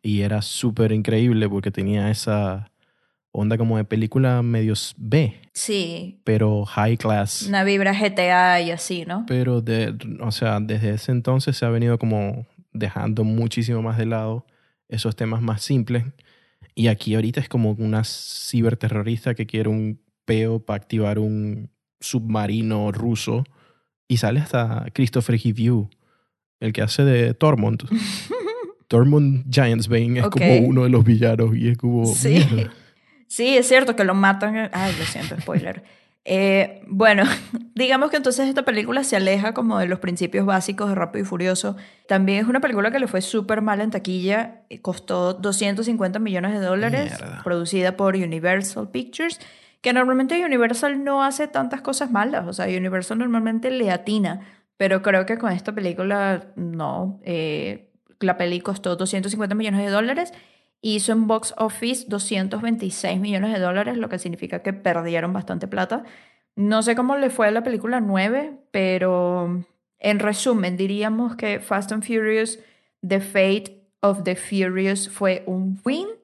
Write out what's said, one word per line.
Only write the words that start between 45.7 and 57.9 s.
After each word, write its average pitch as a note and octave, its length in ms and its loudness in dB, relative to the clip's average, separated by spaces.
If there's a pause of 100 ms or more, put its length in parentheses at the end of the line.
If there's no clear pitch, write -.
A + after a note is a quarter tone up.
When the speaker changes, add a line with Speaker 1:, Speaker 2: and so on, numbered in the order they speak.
Speaker 2:
cincuenta G#3 320 -2
millones G3 340 -2
de G#3+ 60 -4
dólares, G3 600 -2
Speaker 1:
Mierda. - 260 -12
Speaker 2:
producida F3+ 520 0
por F#3+ 180 2
Universal F#3 760 -2
Pictures, B3+ 500 -6 (400)
que B3 140 0
normalmente C4 500 2
Universal C4+ 580 0
no C#4 220 0
hace C#4 240 -2
tantas C4+ 320 -4
cosas C4+ 300 -4
malas. G#3+ 360 0
O F3 60 -8
sea, F#3+ 140 -6
Universal F#3 500 -2
normalmente A3+ 540 0
le B3 200 0
atina, F#3+ 500 -2 (360)
pero F#3+ 240 2
creo F#3+ 240 2
que A3+ 140 -4
con A3+ 120 -2
esta F#3+ 240 -6
película F#3+ 840 -2
no. F3 680 -6
Eh, D#3+ 680 -6 (300)